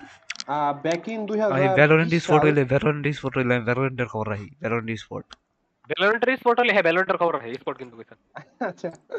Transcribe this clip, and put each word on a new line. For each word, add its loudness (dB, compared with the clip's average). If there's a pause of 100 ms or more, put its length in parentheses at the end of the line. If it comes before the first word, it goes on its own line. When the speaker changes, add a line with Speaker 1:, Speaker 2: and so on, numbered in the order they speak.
(480)
Speaker 1:
আহ, -4
back -4
in -8
দুই -4
হাজার 0
বিশ 2
Speaker 2:
আমি 4
Valorant 4
ই 2
স্পোর্ট 2
Speaker 1:
সাল 4
Speaker 2:
হইলে, 2
Valorant 0
ই -2
স্পোর্ট -6
হইলে 2
আমি -2
Valorant -2
এর -4
খবর -6
রাখি, -8 (120)
Valorant -4
ই -4
স্পোর্ট। -14 (520)
Speaker 3:
Valorant 2
এর 2
স্পোর্ট 2
হইলে, 4
হ্যাঁ, 4
Valorant 2
এর 0
খবর 2
রাখি, -6
স্পোর্ট -8
কিন্তু -16
কইছেন। -20 (260)
Speaker 1:
আচ্ছা, -10 (280)